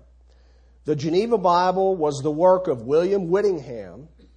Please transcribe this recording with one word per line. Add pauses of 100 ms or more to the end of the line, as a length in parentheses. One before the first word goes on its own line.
(840)
The
Geneva
Bible
was
the
work
of
William
Whittingham (280)